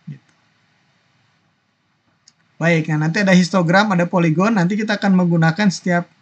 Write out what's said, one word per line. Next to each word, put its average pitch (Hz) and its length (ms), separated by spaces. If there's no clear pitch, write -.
Gitu. 139 280
Baik, 160 320
nah 151 160
nanti 208 160
ada 190 80
histogram, 185 640
ada 175 80
poligon. 175 480
Nanti 180 240
kita 208 240
akan 196 160
menggunakan 170 560
setiap 175 400